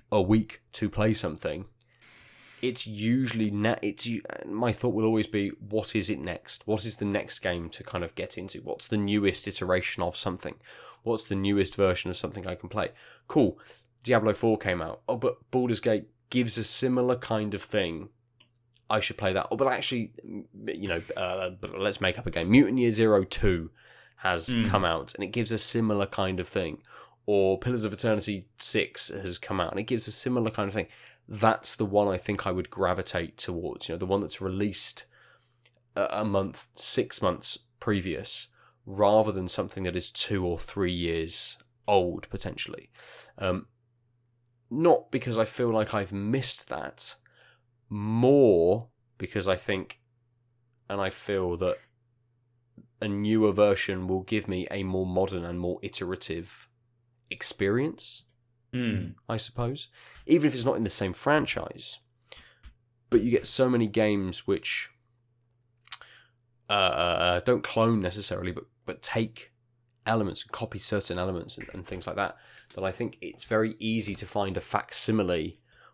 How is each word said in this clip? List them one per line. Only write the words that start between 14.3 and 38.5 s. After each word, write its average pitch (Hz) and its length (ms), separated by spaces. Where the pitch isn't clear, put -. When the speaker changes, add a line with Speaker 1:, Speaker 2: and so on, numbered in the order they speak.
Speaker 1:
four 110 240
came 90 240
out. 80 280
Oh, 120 80
but 127 320
Baldur's 123 300
Gate 110 280
gives 120 280
a 113 60
similar 127 520
kind 107 400
of 95 80
thing. 87 460
I 107 120
should - 180
play 95 160
that. 95 160
Oh, 113 60
but 135 120
actually, 123 460
m-, 98 220
you 95 220
know, 85 120
uh, 92 320
but 92 300
let's 98 200
make 92 200
up - 80
a 85 40
game. 85 200
Mutant 123 260
Year 120 140
Zero 107 320
two 87 480
has 90 320
Speaker 2:
Mm. 117 200
Speaker 1:
come 95 160
out, 80 300
and 101 80
it 95 80
gives 113 200
a 113 60
similar 107 480
kind 95 340
of 90 80
thing. 87 360
Or 95 300
Pillars 120 280
of 101 80
Eternity 104 520
six - 500
has 95 300
come 98 200
out, 85 120
and - 80
it 110 80
gives 117 200
a 110 40
similar 117 400
kind 101 160
of 98 80
thing. 104 120
That's 110 480
the 110 100
one 101 220
I 92 100
think 101 280
I 98 60
would 90 180
gravitate 90 640
towards, 85 540
you 82 40
know, 85 40
the 92 80
one 98 140
that's 82 200
released 98 680
a, - 240
a 107 40
month, 98 520
six - 480
months - 340
previous, 90 720